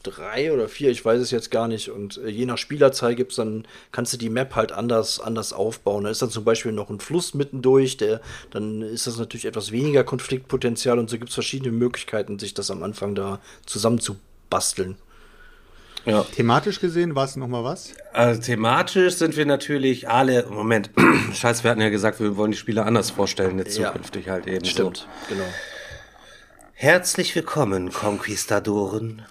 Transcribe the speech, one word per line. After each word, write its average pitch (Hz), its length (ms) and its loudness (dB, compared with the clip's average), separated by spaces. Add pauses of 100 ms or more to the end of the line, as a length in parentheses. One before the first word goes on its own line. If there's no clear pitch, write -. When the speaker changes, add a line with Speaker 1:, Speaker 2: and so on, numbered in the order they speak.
Speaker 1:
drei 120 500 -4
oder 113 160 2
vier, 139 220 2
ich 120 120 -2
weiß 117 160 4
es 120 120 -2
jetzt 117 180 -2
gar 113 180 0
nicht. 110 220 -4
Und, 101 340 -10
äh, 110 60 -6
je 113 160 -2
nach 120 140 -4
Spielerzahl 131 560 4
gibt's 120 220 -4
dann, 110 280 -4 (260)
kannst 120 220 -4
du 123 40 -8
die 117 120 -4
Map 131 240 -2
halt 113 200 0
anders, 113 460 0
anders 113 340 -6
aufbauen. 101 500 -2
Da 107 80 -2
ist 110 100 -4
dann 120 80 0
zum 107 140 -8
Beispiel 113 300 2
noch 104 180 -6
ein 104 80 -8
Fluss - 340 -4
mittendurch, 135 640 4
der, 110 240 0 (300)
dann 107 320 -6
ist 113 240 -6
das 117 100 -6
natürlich 117 280 -8
etwas 104 260 -6
weniger 135 320 4
Konfliktpotenzial 127 960 0
und 113 100 -2
so 117 80 -4
gibt's 117 160 -10
verschiedene 131 380 -4
Möglichkeiten, 113 680 -2
sich 101 160 -10
das - 160 -6
am 92 140 -8
Anfang 101 320 -4
da 98 240 -4 (260)
zusammenzubasteln. 101 1300 -2 (1080)
Speaker 2:
Ja. 107 200 4
Speaker 3:
Thematisch 131 560 2
gesehen, 170 340 0
war's 135 220 -2
noch 131 120 -8
mal 120 160 -4
was? 147 300 -8 (180)
Speaker 2:
Also 117 300 4
thematisch 135 760 4
sind 156 200 2
wir 143 80 2
natürlich 135 640 0
alle, 123 400 6
Moment, 104 400 2 (240)
<clears throat> 135 220 0
scheiße, 117 280 2
wir 117 60 6
hatten 113 120 4
ja 107 80 4
gesagt, 104 300 2
wir 104 180 0
wollen 107 160 2
die 101 40 -8
Spiele 107 280 -2
anders 110 260 2
vorstellen, 95 480 0
jetzt 101 180 -4
Speaker 1:
Ja. 92 120 0
Speaker 2:
zukünftig 92 380 -8
halt 92 200 -4
eben 92 180 -2
Speaker 1:
Stimmt, 92 320 0
Speaker 2:
so. - 80 -14 (300)
Speaker 1:
genau. 95 100 -4 (1300)
Speaker 2:
Herzlich 156 600 4
willkommen, 98 560 0
Konquistadoren. 104 1400 -2